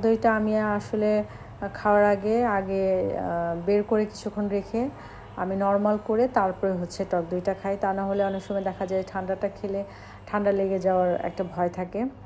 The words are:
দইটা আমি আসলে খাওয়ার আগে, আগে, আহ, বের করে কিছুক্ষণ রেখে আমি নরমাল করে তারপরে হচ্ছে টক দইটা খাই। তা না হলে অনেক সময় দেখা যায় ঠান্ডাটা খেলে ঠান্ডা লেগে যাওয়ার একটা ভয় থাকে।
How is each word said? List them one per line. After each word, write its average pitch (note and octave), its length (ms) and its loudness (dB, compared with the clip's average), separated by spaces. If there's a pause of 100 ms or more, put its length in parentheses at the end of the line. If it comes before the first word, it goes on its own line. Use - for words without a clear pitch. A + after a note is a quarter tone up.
দইটা A3+ 340 4
আমি G#3+ 220 2
আসলে G#3+ 680 0 (500)
খাওয়ার G#3 300 6
আগে, G#3 400 4
আগে, F#3+ 720 0
আহ, E3+ 500 -2
বের G#3 160 4
করে G#3+ 220 2
কিছুক্ষণ G#3 440 -4
রেখে G3+ 400 -2 (480)
আমি F#3+ 200 -2
নরমাল G3+ 500 4
করে A#3 220 4
তারপরে F#3+ 440 0
হচ্ছে F3 380 -4
টক F3+ 200 2
দইটা F3+ 240 0
খাই। G3 260 -4
তা G3 120 0
না G3 120 -2
হলে G3 200 0
অনেক G3 180 -2
সময় G3 200 -4
দেখা F#3+ 240 -4
যায় F#3+ 200 0
ঠান্ডাটা F#3+ 420 -4
খেলে G3+ 360 -6 (420)
ঠান্ডা G3+ 260 2
লেগে G3 260 2
যাওয়ার F3+ 460 4
একটা F3+ 200 -4
ভয় F3 240 0
থাকে। F#3 360 -4 (220)